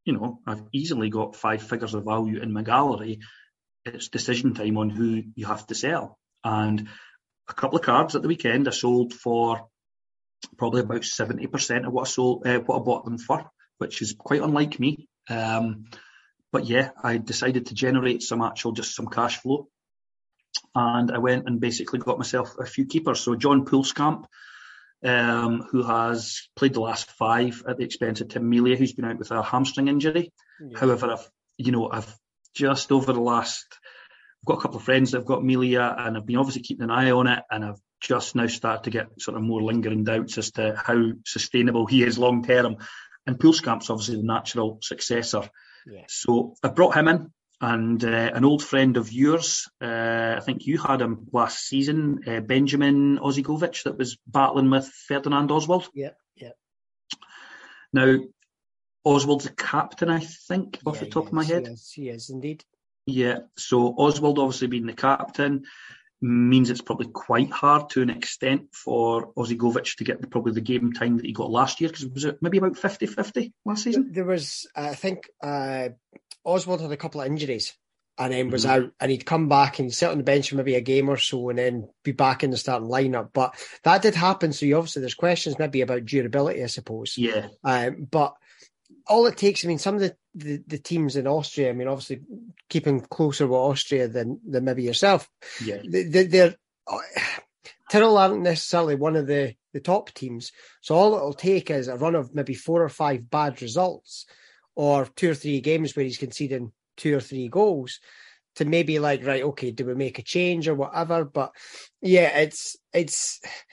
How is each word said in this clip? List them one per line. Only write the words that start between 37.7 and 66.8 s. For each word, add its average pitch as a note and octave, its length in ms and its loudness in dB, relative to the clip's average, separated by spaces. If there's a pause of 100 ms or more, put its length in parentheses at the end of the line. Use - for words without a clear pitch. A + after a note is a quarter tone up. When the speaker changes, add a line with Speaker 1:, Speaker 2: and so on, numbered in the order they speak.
Speaker 1:
just - 340 -2
now A#2+ 120 2
started A2+ 380 -4
to A2 60 -6
get A2+ 180 -4 (120)
sort A2+ 160 -8
of A2 60 -6
more A2 200 -2
lingering A2 420 0
doubts A2+ 340 -2
as G#2+ 140 -6
to G#2+ 300 -2
how A#2 280 2 (160)
sustainable A#2+ 600 0
he B2 160 4
is A#2 160 2
long B2 240 2
term. A#2+ 360 2 (480)
And B2+ 120 -2
Poulskamp's C#3+ 520 4
obviously A2 260 -4
the G#2 60 -4
natural A2 600 -2
successor. - 640 -4 (380)
Speaker 2:
Yeah. G2 220 -20
Speaker 1:
So - 540 0
I C3+ 60 0
brought F3 280 4
him D#3 120 6
in, E3 240 0 (280)
and, A#2 440 0
uh, A#2 300 0
an A#2+ 100 4
old C#3+ 180 4
friend C3+ 340 4
of A2 160 -2
yours, D3 560 0 (120)
uh, A2+ 560 -2
I - 40 -6
think - 260 -6
you D3+ 120 0
had C3+ 220 0
him A2+ 320 -4
last A#2 340 0
season, C#3+ 600 0
uh, A#2 140 -4
Benjamin C#3 800 4
Ozigovic, D3 640 -2
that - 140 -6
was B2+ 180 -6 (100)
battling C3+ 440 4
with C3+ 180 2 (200)
Ferdinand C#3+ 420 0
Oswald. D#3 440 0
Speaker 2:
Yeah, C#3 160 -8 (260)
yeah. A#2+ 160 -20 (1400)
Speaker 1:
Now, C3 260 6 (840)
Oswald's C#3 420 4
a C3 60 -12
captain, - 580 -2
I E3 100 0
think, - 640 -6
off D3+ 100 -2
Speaker 2:
Yeah, - 80 -10
Speaker 1:
the - 60 -10
top D#3+ 140 -2
Speaker 2:
he - 40 -14
Speaker 1:
of - 40 -10
my D#3+ 100 0
Speaker 2:
is, D#3 60 -2
Speaker 1:
head. E3+ 180 0
Speaker 2:
he A#2 60 -12
is, - 200 -20
he C#3 180 -12
is A#2 200 -14
indeed. C#3+ 340 -10 (420)
Speaker 1:
Yeah, B2 320 0 (180)
so A#2+ 400 2
Oswald D3 420 4
obviously C3 300 -2
being A#2+ 180 -4
the A#2 60 -8
captain, C#3 720 0 (560)
means B2 500 6
it's A#2+ 100 -4